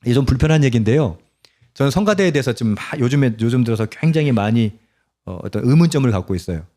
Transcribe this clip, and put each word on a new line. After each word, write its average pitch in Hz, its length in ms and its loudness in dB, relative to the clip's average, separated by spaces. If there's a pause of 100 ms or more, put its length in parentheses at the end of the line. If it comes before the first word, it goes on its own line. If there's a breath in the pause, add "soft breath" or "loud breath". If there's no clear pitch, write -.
이게 120 100 0
좀 135 120 2
불편한 151 380 2
얘기인데요. 117 540 0 (560 soft breath)
저는 139 160 0
성가대에 196 420 0
대해서 135 200 -2
지금 110 220 -2
마-, - 240 -10
요즘에, 127 420 0
요즘 120 240 2
들어서 113 220 -2
굉장히 156 460 0
많이, 110 460 0 (460 soft breath)
어, 92 180 -12
어떤 - 240 -8
의문점을 147 440 2
갖고 95 240 -2
있어요. 85 320 -8 (100)